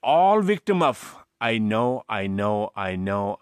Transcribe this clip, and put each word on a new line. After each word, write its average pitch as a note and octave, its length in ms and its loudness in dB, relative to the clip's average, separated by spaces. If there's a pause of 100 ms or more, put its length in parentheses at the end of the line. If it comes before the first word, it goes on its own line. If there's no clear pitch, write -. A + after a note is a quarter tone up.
all F#3 400 4
victim F#3+ 400 0
of, - 420 -2 (160)
"I A2+ 200 0
know, A2+ 500 0
I G2+ 160 -4
know, G#2 500 -2
I F#2+ 200 -6
know, G2 460 -4